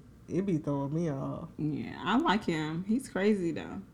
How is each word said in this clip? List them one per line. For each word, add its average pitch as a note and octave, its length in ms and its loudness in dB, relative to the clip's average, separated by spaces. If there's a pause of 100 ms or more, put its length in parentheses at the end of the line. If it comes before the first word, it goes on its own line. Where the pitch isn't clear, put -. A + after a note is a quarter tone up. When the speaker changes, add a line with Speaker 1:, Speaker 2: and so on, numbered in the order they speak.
(280)
Speaker 1:
It F#3+ 180 0
be F3+ 120 2
throwing C#3+ 360 -2
me E3 160 0
off. C#3 380 -4 (100)
Speaker 2:
Yeah, - 440 -2
I F3+ 160 2
like D4 260 2
him. D#3+ 440 0
He's A#3+ 200 2
crazy G3 440 4
though. E2+ 300 -6 (120)